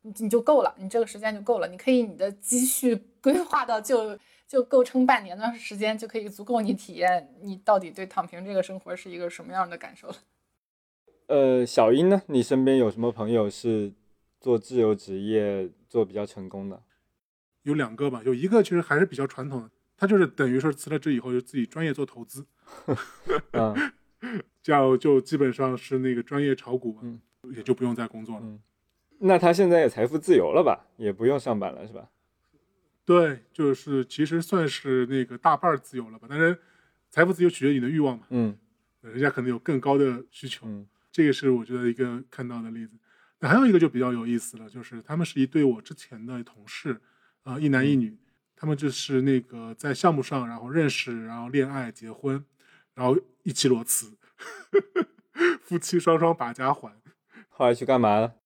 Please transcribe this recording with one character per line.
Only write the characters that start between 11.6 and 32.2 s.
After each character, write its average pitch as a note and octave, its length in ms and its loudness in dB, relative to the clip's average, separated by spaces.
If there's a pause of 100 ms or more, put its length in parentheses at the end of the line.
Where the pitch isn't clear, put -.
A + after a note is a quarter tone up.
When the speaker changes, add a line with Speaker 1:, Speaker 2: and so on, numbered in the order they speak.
Speaker 2:
小 A2+ 260 6
英 D#3 160 6
呢？ G3 200 4
你 C3+ 140 2
身 C3 220 2
边 C3+ 140 6
有 A#2 120 4
什 G2+ 80 -8
么 A#2 140 0
朋 A2+ 180 -4
友 A2 200 2
是 G#2+ 420 -2 (480)
做 A#2+ 180 2
自 B2 220 -4
由 A2 140 4
职 G2 260 -10
业 G2+ 480 -2 (180)
做 A#2 160 0
比 F#2+ 120 -4
较 G#2 100 -4
成 G2 240 -14
功 G2 220 -10
的？ F#2 120 -18 (840)
Speaker 3:
有 C#3+ 100 -2
两 B2+ 200 -4
个 C#3+ 160 -4
吧， A#2+ 140 -10
有 C3 80 0
一 C3 160 -2
个 G#3+ 140 4
其 - 80 0
实 F3 100 0
还 D#3 180 0
是 F3+ 60 4
比 F#3 100 -8
较 C3+ 120 -4
传 C3 240 -10
统 C3 100 -8
的， A2 100 -18 (280)
他 G3+ 80 0
就 G3+ 100 4
是 F#3 100 6
等 C3+ 240 0
于 B2+ 80 2
说 D3 140 0
辞 - 160 -10
了 D3+ 100 -4
职 D3 140 -2
以 A#2+ 80 0
后 B2+ 100 -10
就 B2 80 0
自 B2+ 200 -6
己 A#2 80 0
专 D#3 180 -8
业 D#3 80 -2
做 C#3 140 -4
投 A#2+ 180 -16
资， C#3 220 -18 (500)
Speaker 2:
<laughs> - 560 -6
嗯。 C4 400 -2 (280)
Speaker 3:
<laughs> A#3 420 -12
这 D#3 100 0
样 C3 260 4
就 C#3+ 220 4
基 D3 160 -6
本 C#3 160 2
上 B2+ 240 -2
是 C3 220 -6
那 B2+ 160 0
个 A#2+ 80 -4
专 C#3+ 200 -4
业 C#3 140 2
炒 B2 180 -10
股 B2+ 200 -4
嘛， - 100 -20
Speaker 2:
嗯。 A#2 160 -14 (340)
Speaker 3:
也 A2+ 80 -14
就 B2 120 0
不 B2 100 -6
用 A#2+ 100 -2
再 A#2 140 -6
工 A2 160 -16
作 A2+ 120 -12
了。 G#2+ 60 -14
Speaker 2:
嗯。 G#2+ 160 -16 (600)
那 F#3+ 200 4
他 E3+ 140 4
现 F3+ 180 4
在 E3+ 100 6
也 C#3 80 4
财 A2 180 0
富 C#3 100 -2
自 D#3+ 180 4
由 F2 180 4
了 D#3+ 120 4
吧？ B2 220 0 (100)
也 G#2+ 160 -4
不 G2+ 140 0
用 C#3 120 4
上 A#2 220 -2
班 F#2 100 -6
了 C#2 160 -16
是 A2+ 60 -18
吧？ - 160 -20 (960)